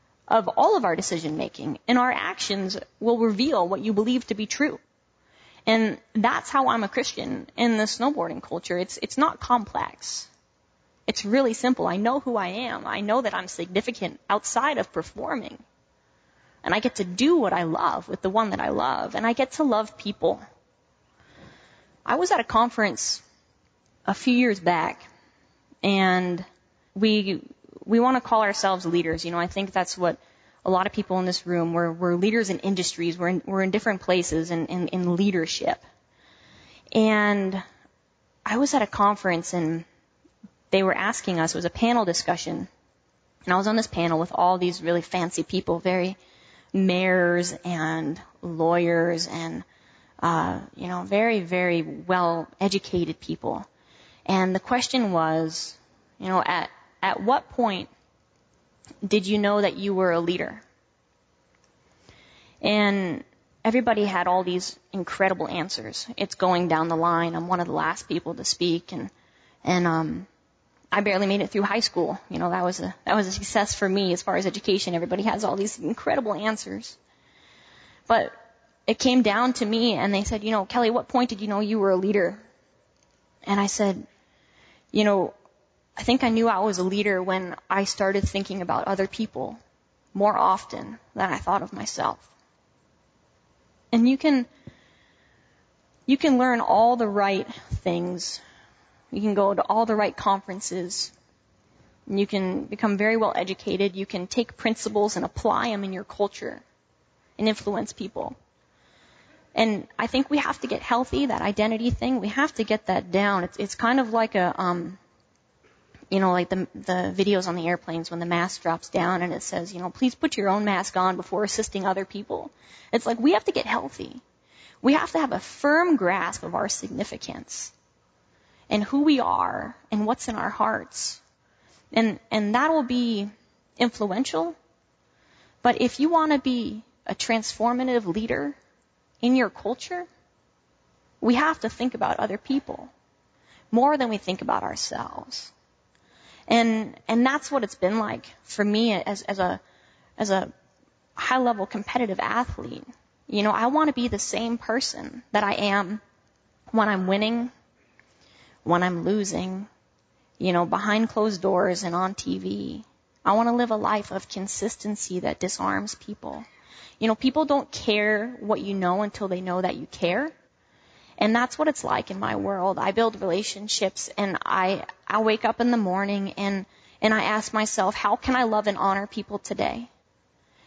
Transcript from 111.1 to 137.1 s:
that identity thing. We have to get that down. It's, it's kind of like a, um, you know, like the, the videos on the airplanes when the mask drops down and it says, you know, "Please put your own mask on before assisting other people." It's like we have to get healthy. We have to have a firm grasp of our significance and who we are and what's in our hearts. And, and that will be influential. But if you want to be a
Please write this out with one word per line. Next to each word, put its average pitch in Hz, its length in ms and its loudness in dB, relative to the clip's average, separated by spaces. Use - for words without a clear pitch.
that - 160 0
identity 220 480 0
thing. 247 300 0
We 190 100 -4
have 277 240 0
to 226 100 -2
get 214 220 -2
that 185 260 0
down. 196 320 2
It's, - 120 -6
it's 202 200 -6
kind 254 240 2
of 220 120 0
like 226 220 2
a, 180 260 4
um, 175 380 -2
you 196 80 2
know, 190 140 4
like 180 160 0
the, 190 260 -2
the 180 420 -4
videos 190 300 2
on 175 80 -4
the 170 140 -4
airplanes 165 420 -4
when 170 80 -6
the 170 80 -4
mask 175 360 -2
drops 165 260 -4
down 180 340 0
and 180 100 -4
it - 120 -8
says, 180 280 -8
you 180 60 -12
know, 180 120 -8
"Please - 260 0
put - 200 -2
your 202 120 0
own 208 160 2
mask 196 320 0
on 185 180 2
before 185 300 -2
assisting 202 420 -4
other 190 180 0
people." - 460 -8
It's 233 140 0
like 233 140 0
we 302 140 6
have 427 100 2
to - 80 -2
get - 140 -2
healthy. - 540 -6
We 269 120 6
have 311 180 0
to 330 80 2
have 269 100 0
a - 80 -2
firm 320 560 2
grasp 185 480 0
of 170 140 -4
our - 120 -2
significance - 1040 -8
and 208 120 2
who 277 200 2
we 294 180 4
are - 560 -2
and 208 140 0
what's 240 220 -2
in 220 80 -4
our - 120 -2
hearts. - 720 -4
And, 220 260 2
and 214 240 0
that 294 180 4
will 311 100 4
be 233 460 0
influential. 247 800 0
But 247 220 4
if 247 180 2
you 302 80 4
want 311 240 4
to 285 60 4
be 233 440 -2
a - 80 -4